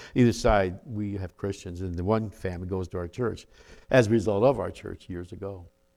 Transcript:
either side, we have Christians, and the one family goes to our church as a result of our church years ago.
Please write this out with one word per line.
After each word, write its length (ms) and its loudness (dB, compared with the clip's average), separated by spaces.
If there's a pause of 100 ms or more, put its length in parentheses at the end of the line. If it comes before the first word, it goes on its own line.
(140)
either 180 6
side, 520 2
we 320 -6
have 200 -10
Christians, 440 -8
and 140 -6
the 100 -4
one 240 0
family 380 -8
goes 220 -4
to 100 -8
our 100 -6
church 380 -6 (440)
as 180 6
a 20 -2
result 340 4
of 140 4
our 120 -4
church 380 -14
years 240 -10
ago. 320 -12 (320)